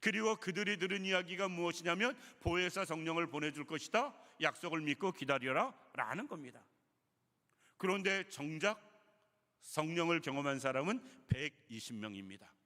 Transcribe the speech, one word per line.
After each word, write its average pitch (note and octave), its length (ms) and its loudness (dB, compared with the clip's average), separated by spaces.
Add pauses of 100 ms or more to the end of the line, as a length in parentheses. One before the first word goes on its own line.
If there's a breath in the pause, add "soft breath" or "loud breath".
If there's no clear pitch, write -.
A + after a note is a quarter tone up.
그리고 A3 360 4
그들이 G3+ 400 0
들은 F#3+ 280 0
이야기가 F#3 440 0
무엇이냐면, F3 680 0 (240 loud breath)
"보혜사 F3+ 440 2
성령을 E3 440 0
보내줄 D3 360 -2
것이다. G#3+ 500 -2 (280 loud breath)
약속을 D#3+ 400 0
믿고 D3+ 300 0
기다려라." C#3 640 2 (200)
라는 C#3 340 -2
겁니다. B2+ 360 -12 (1120 soft breath)
그런데 F#3+ 500 2
정작 D#3 520 -2 (800)
성령을 E3 600 2
경험한 C#3 400 0
사람은 C#3 400 2 (280 loud breath)
백이십 B2+ 680 -4
명입니다. G2+ 560 -10 (140)